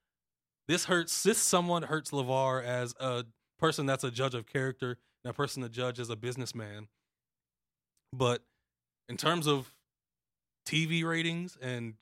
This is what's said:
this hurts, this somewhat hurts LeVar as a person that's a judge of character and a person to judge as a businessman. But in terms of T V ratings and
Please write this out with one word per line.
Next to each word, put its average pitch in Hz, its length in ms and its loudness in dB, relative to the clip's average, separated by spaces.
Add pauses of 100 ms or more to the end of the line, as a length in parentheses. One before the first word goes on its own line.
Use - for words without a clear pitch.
(680)
this 175 180 2
hurts, 170 380 2
this 214 140 6
somewhat 175 480 4
hurts 151 260 -2
LeVar 131 520 2
as 123 360 -2
a 123 260 -2 (340)
person 156 260 2
that's 135 180 2
a 131 80 -2
judge 127 240 0
of 117 100 -6
character 131 520 -2 (260)
and 123 80 -6
a - 20 -10
person 135 300 -4
to 120 60 -6
judge 123 300 -4
as 117 100 -6
a 117 60 -6
businessman. 113 720 -8 (1200)
But 123 320 2 (680)
in 123 80 -8
terms 160 300 2
of 139 260 2 (920)
T 160 200 0
V 165 180 0
ratings 165 580 -2
and 120 400 -6